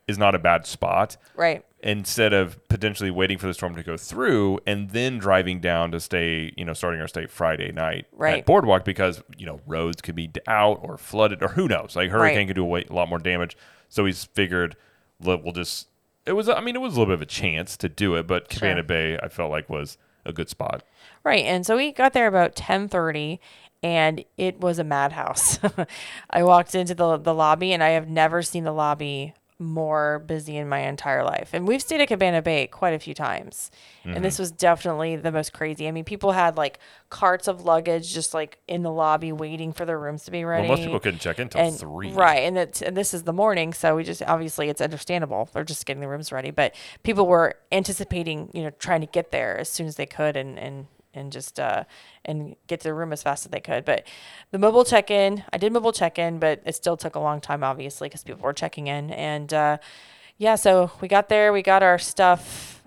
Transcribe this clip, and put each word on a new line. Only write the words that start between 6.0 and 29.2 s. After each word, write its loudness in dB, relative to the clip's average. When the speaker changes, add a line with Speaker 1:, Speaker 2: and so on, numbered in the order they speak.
Speaker 1:
stay, -2
you -8
know, -6
starting -4
our -6
stay -8
Friday -2
night -4
Speaker 2:
Right. 0
Speaker 1:
at -10
Boardwalk 4
because, 0
you -18
know, -12
roads -4
could -10
be -8
d-, -10
out 4
or -12
flooded 0
or 2
who 0
knows? -2
Like, 0
hurricane 4
Speaker 2:
Right. 0
Speaker 1:
could -4
do 0
a, 0
way, -2
a -14
lot 0
more -2
damage. -2
So 2
we 2
s-, -8
figured, 0
"Look, 0
we'll -8
just," -8
it -2
was, 0
I 2
mean, -4
it -6
was -6
a -2
little 4
bit 0
of -4
a -12
chance -4
to -4
do 0
it, 0
but -2
Speaker 2:
Sure. -8
Speaker 1:
Cabana 0
Bay, 0
I -6
felt -4
like, -6
was -8
a -8
good -6
spot. -8
Speaker 2:
Right. 4
And -2
so 2
we 0
got 2
there 4
about 2
ten -2
thirty, -2
and 2
it -2
was 0
a 0
madhouse. 0
<laughs> -14
I 4
walked 6
into 0
the, 2
the 2
lobby, 4
and 2
I 6
have 2
never 4
seen -4
the -2
lobby -2